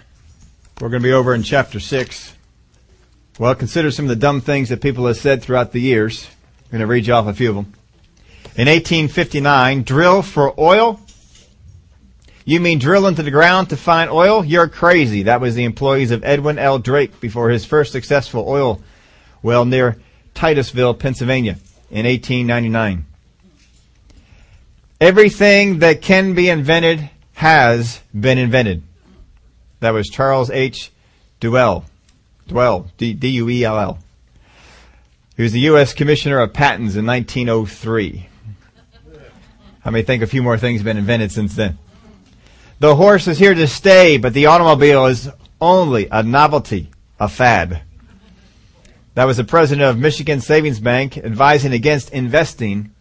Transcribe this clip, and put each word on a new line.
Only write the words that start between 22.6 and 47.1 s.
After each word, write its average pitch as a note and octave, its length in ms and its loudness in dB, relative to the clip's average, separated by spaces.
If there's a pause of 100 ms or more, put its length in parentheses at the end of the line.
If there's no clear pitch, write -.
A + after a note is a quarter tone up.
"Everything G3+ 800 4
that E3 200 4
can F#3+ 340 0
be F3+ 140 0
invented E3 640 0 (240)
has A#2+ 640 2 (180)
been B2+ 200 2
invented." A#2 420 0 (1000)
That A2+ 100 0
was G#2+ 180 -2
Charles C3+ 420 -2
H. C3 420 -6 (480)
Duell. A#2 440 0 (640)
Duell, A2 380 -2 (100)
D, A#2 160 -6
D B2+ 180 -6
U A#2+ 200 -4
E B2 140 -4
L A2 140 -4
L. F#2+ 200 -6 (1400)
He A#2+ 60 -4
was A2+ 100 -2
the A#2+ 80 -2
U D3+ 160 4
S C#3+ 160 4
Commissioner D3 460 -2
of A2+ 160 -2
Patents A#2 400 -2
in G#2 100 -4
nineteen B2 460 -4
oh A2+ 160 -2
three. G2 600 -8 (1500)
How A2 100 -10
many A2+ 140 -2
think B2 180 -2
a G#2 60 -4
few B2+ 160 -2
more A#2 120 0
things A#2+ 220 -2
have G2+ 80 -6
been A2 100 -4
invented G#2 360 -2
since G#2+ 220 -6
then? G2+ 220 -4 (1000)
"The D3 160 6
horse F#3+ 320 4
is D#3+ 120 -2
here G3 160 6
to D#3+ 120 0
stay, F3+ 500 6
but A#2+ 160 -2
the C#3+ 140 2
automobile D3 600 4
is B2+ 220 -2 (320)
only D#3+ 500 2
a A2 120 0
novelty, B2+ 680 0 (300)